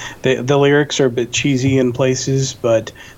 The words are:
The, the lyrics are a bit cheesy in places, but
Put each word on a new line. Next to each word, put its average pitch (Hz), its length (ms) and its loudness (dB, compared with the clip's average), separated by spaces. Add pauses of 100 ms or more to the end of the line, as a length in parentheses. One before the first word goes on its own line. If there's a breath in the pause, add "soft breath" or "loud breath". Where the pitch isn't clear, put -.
(220 loud breath)
The, 123 200 0
the 139 160 2
lyrics 143 400 2
are 139 80 2
a 123 40 2
bit 117 200 -4
cheesy 135 480 0
in 127 140 2
places, 131 640 -2
but 113 360 -2 (280 loud breath)